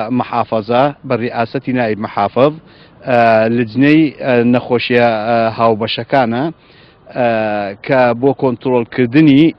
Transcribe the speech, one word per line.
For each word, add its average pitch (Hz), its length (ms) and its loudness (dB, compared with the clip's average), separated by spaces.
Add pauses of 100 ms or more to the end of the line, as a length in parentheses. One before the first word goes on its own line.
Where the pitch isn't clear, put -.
(180)
محافەزە 120 640 -2 (240)
بە 127 140 -2
ڕیاسەتی 120 560 -6
نایب 110 220 -2
محافەظ، 110 540 0
ئە، - 680 -6 (380)
لجنەی، 127 440 2 (100)
ئە، 139 220 -4 (200)
نەخۆشیە، 120 540 0 (200)
ئە، 117 100 0 (200)
هاوبەشەکانە، 117 880 -2 (720)
ئە، 127 120 0 (580)
کە 131 160 2 (200)
بۆ 139 100 2 (100)
کۆنترۆلکردنی 131 1000 2 (160)